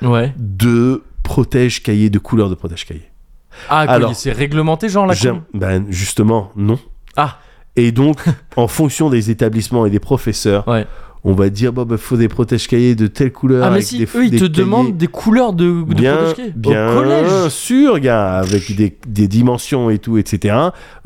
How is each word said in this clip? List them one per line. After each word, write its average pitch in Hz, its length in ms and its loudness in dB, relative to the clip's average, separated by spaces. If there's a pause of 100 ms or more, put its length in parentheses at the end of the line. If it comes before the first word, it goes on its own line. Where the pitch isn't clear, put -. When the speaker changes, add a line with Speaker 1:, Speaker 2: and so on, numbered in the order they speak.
Speaker 1:
Ouais. 120 360 2
Speaker 2:
de 117 640 0 (200)
protège-cahier, 117 880 0
de 101 80 2
couleur 107 320 0
de 90 40 -4
protège-cahier. 85 540 -12 (600)
Speaker 1:
Ah, 156 180 2
quoi, 127 80 4
Speaker 2:
Alors, 117 200 2
Speaker 1:
c'est 131 180 -4
réglementé, 156 560 0
genre, 196 180 0
la 185 80 2
Speaker 2:
j'aime, 120 280 0 (100)
Speaker 1:
couleur ? 95 180 -4 (120)
Speaker 2:
ben, - 80 -10
justement, 101 680 0
non. 107 220 0 (380)
Speaker 1:
Ah. 143 220 -2 (380)
Speaker 2:
Et 120 160 4
donc, 139 260 2 (200)
Speaker 1:
<laughs> - 180 -20
Speaker 2:
en 120 120 2
fonction 156 420 0
des 113 200 2
établissements 113 560 0
et 101 40 0
des 101 100 2
professeurs, 104 680 -2
Speaker 1:
Ouais. 113 200 -2 (380)
Speaker 2:
on 98 80 2
va 98 180 2
dire, 113 220 0
bon, 123 120 -4
bah, 117 140 -2
faut - 180 -4
des 113 120 2
protège-cahiers 120 680 0
de 110 120 0
telle 131 260 -2
couleur, 131 320 0
Speaker 1:
Ah, - 60 2
mais 190 60 4
Speaker 2:
avec 208 100 0
Speaker 1:
si, 240 120 -8
Speaker 2:
des, 113 60 -2 (120)
Speaker 1:
eux, 247 80 2
ils 220 60 2
Speaker 2:
des 117 80 2
Speaker 1:
te 190 60 4
Speaker 2:
cahiers. 160 200 0
Speaker 1:
demandent 226 320 0
des 165 120 -2
couleurs 220 440 0
de, 170 300 0
de 156 120 -2
Speaker 2:
Bien, 131 220 2
Speaker 1:
protège-cahiers. 165 400 -2
Speaker 2:
bien 110 360 0
Speaker 1:
Au 120 100 2
collège. 190 460 2
Speaker 2:
sûr, 254 520 0
gars, 104 380 0
avec 95 360 -2
des, 101 220 0 (100)
des 104 220 0
dimensions 120 600 0
et 107 80 0
tout, 113 200 -4
et 98 80 2
cetera, 110 460 0 (340)